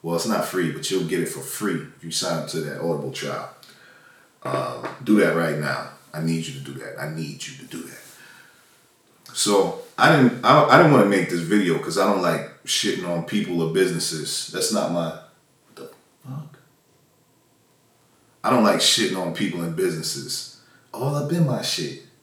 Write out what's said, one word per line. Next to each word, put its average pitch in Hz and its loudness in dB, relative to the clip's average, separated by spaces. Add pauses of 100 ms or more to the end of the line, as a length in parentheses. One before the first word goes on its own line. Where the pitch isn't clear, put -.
Well, 85 -2
it's 82 -2
not 104 0
free, 87 0
but 76 -6
you'll 90 0
get 85 0
it 78 -2
for - -8
free - -4 (120)
if - -20
you 80 -10
sign 80 -2
up 71 -8
to 82 -4
that 73 -8
Audible 76 -2
trial. - -8 (920)
Uh, - -4 (120)
do 104 4
that - 4
right 80 0
now. 67 -6 (220)
I 78 -8
need 80 -2
you 73 -10
to 69 -12
do 69 -12
that. - -12
I 156 -8
need - -10
you 131 -14
to - -18
do - -12
that. - -16 (1300)
So 98 2 (140)
I 151 6
didn't, 123 4
I, 147 8
I - 6
didn't 160 8
wanna 110 8
make 95 2
this 87 -2
video 85 2
'cause 82 -4
I - 4
don't 95 2
like - -2
shitting 90 -2
on 85 -2
people 87 0
or 80 0
businesses. 82 0
That's - -2
not - 0
my, 85 -2
what - -20
the - -16 (360)
fuck? 135 -12 (1800)
I - 0
don't 123 6
like - 4
shitting 95 2
on 87 -4
people 85 -4
and 82 -4
businesses. 78 -4 (320)
All 143 -4
up 143 -2
in 170 4
my 120 0
shit. - -6 (180)